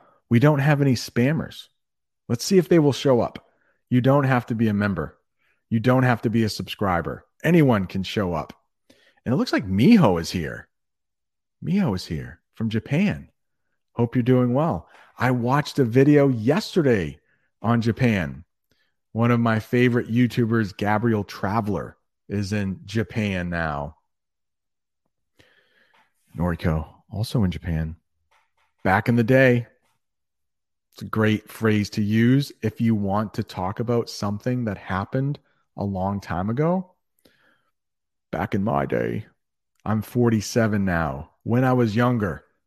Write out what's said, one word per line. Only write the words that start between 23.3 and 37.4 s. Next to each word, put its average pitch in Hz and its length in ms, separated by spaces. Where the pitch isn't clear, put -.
now. 78 460
Noriko, 82 500
also 110 320
in 90 80
Japan. 80 440
Back 101 260
in 120 60
the 120 80
day. 123 420
It's - 100
a - 20
great 107 440
phrase 107 420
to 110 100
use 117 500
if 110 200
you 113 120
want 101 420
to 110 80
talk 95 360
about 120 300
something 117 560
that 98 120
happened 131 600
a - 60
long 98 360
time 92 300
ago. 165 420